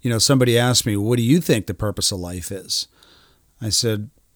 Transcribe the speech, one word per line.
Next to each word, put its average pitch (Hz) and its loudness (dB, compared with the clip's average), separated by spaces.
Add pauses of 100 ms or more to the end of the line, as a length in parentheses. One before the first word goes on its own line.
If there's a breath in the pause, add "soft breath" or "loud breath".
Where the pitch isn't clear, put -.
You 123 -2
know, 113 0
somebody 123 4
asked 123 2
me, 104 0
"What 110 0
do 120 0
you 135 4
think 120 0
the 98 -6
purpose 98 -4
of 101 -6
life 87 -10
is?" - -8 (720 soft breath)
I 113 -6
said, 107 -2 (260)